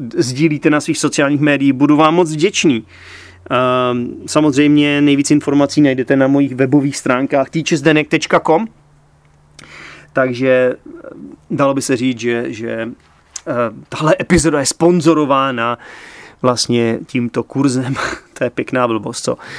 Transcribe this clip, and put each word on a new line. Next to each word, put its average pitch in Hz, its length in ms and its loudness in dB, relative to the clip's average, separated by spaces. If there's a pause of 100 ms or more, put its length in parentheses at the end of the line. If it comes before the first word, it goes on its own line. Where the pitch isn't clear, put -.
(160)
sdílíte 151 540 0
na 151 120 2
svých 156 160 -4
sociálních 143 440 0
médiích, 139 320 2
budu 147 220 2
vám 156 200 4
moc 175 160 2
vděčný. 151 540 0 (640)
Ehm, 127 640 0 (120)
samozřejmě 147 760 2
nejvíc 143 300 2
informací 143 500 2
najdete 135 340 2
na 135 120 4
mojich 139 280 2
webových 135 420 0
stránkách 135 520 -2
teachersdenek 151 580 0
tečka - 320 0
com. 170 280 0 (1500)
Takže, 131 360 0
eh, - 600 -2 (420)
dalo 139 220 2
by 135 80 -4
se 127 160 0
říct, 123 220 -2
že, 120 280 -2
že, 113 420 -8 (580)
eh, 151 60 -4 (360)
tahle 156 300 -4
epizoda 151 400 0
je 135 60 -2
sponzorována 135 1120 0 (640)
vlastně 117 640 0
tímto 120 380 -4
kurzem. 131 560 -2
<laughs> - 40 -6 (360)
To - 60 -4
je 123 40 -2
pěkná 123 380 -2
blbost, 113 360 -6
co? 123 140 -4 (220)